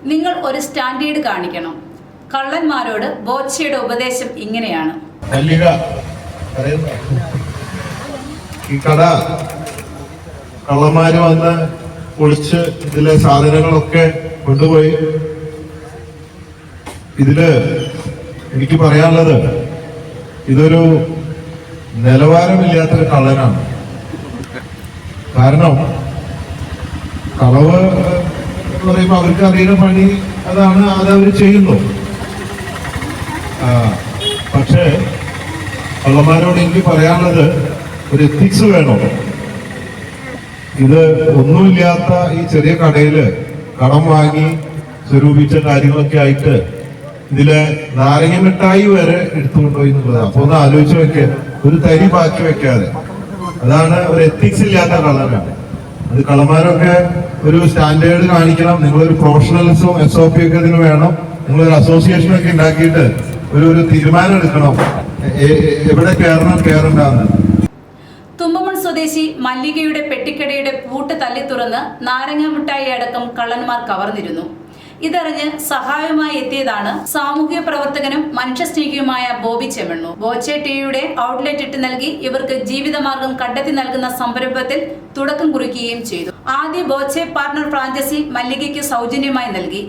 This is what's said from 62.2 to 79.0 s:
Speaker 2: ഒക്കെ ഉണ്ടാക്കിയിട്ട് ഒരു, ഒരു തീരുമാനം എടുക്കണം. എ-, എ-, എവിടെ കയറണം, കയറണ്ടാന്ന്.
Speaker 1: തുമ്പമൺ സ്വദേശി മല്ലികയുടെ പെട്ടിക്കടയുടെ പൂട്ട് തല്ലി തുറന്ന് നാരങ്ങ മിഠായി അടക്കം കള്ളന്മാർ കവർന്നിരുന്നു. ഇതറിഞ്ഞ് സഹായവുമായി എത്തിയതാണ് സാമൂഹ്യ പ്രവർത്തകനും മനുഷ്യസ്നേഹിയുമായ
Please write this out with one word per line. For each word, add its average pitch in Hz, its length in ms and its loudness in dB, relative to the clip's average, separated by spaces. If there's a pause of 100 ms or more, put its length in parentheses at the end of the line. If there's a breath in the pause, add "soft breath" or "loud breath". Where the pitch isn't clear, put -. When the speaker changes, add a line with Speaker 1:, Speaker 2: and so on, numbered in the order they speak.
Speaker 2:
ഒക്കെ 165 180 2
ഉണ്ടാക്കിയിട്ട് 160 500 4 (500)
ഒരു, 147 180 4
ഒരു 165 100 4 (100)
തീരുമാനം 170 460 4
എടുക്കണം. 147 360 2 (720)
എ-, 147 120 4
എ-, 147 160 2 (180)
എവിടെ 165 280 4
കയറണം, 170 460 4
കയറണ്ടാന്ന്. 151 580 4 (1160 loud breath)
Speaker 1:
തുമ്പമൺ 370 440 -2
സ്വദേശി 320 400 -4 (220)
മല്ലികയുടെ 302 540 -4 (100)
പെട്ടിക്കടയുടെ 277 640 -6 (160)
പൂട്ട് 277 340 -6
തല്ലി 254 280 -6
തുറന്ന് 240 320 -6 (260)
നാരങ്ങ 294 380 -4 (100)
മിഠായി 277 400 -6
അടക്കം 240 280 -8 (140)
കള്ളന്മാർ 240 420 -6 (100)
കവർന്നിരുന്നു. 185 560 -8 (600 loud breath)
ഇതറിഞ്ഞ് 311 400 -6 (220)
സഹായവുമായി 294 720 -4
എത്തിയതാണ് 240 500 -6 (220)
സാമൂഹ്യ 311 560 -4
പ്രവർത്തകനും 285 540 -6 (160)
മനുഷ്യസ്നേഹിയുമായ 262 840 -4 (200)